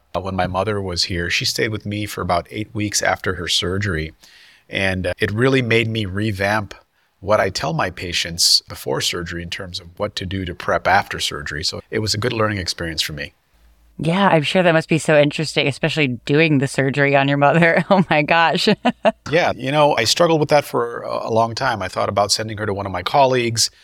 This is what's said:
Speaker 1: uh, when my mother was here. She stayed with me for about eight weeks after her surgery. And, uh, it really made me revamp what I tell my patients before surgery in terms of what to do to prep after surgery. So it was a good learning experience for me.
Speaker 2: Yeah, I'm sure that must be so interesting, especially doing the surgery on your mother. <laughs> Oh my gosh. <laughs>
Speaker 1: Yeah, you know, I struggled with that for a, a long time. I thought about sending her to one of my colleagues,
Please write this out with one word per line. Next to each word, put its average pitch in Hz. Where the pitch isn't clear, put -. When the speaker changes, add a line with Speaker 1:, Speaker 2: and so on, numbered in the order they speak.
Speaker 1:
uh, 90
when 95
my 90
mother 98
was 90
here. 85
She -
stayed 120
with 107
me 104
for -
about 87
eight 107
weeks 104
after 95
her 82
surgery. 90
And, 95
uh, 87
it 101
really 131
made 117
me 110
revamp 101
what 107
I 101
tell 147
my 117
patients 87
before 69
surgery 87
in 85
terms 90
of 87
what 101
to -
do 95
to 87
prep -
after 95
surgery. 73
So -
it -
was 107
a 107
good 117
learning 107
experience 82
for 80
me. 73
Speaker 2:
Yeah, 180
I'm 165
sure 180
that 170
must 160
be 165
so 156
interesting, 147
especially 147
doing 151
the 131
surgery 139
on 139
your 143
mother. 165
<laughs> -
Oh 190
my 151
gosh. 165
<laughs> -
Speaker 1:
Yeah, 143
you 131
know, 151
I 117
struggled 165
with 151
that 147
for 120
a, 113
a 120
long 113
time. 120
I 92
thought 110
about 101
sending 110
her 107
to 101
one 98
of 95
my 101
colleagues, 127